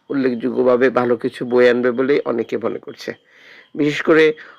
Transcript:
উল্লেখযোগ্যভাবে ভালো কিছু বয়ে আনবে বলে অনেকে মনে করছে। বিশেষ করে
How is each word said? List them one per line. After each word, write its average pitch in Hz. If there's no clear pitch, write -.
উল্লেখযোগ্যভাবে 127
ভালো 120
কিছু 131
বয়ে 123
আনবে 123
বলে 131
অনেকে 117
মনে 113
করছে। -
বিশেষ 147
করে 156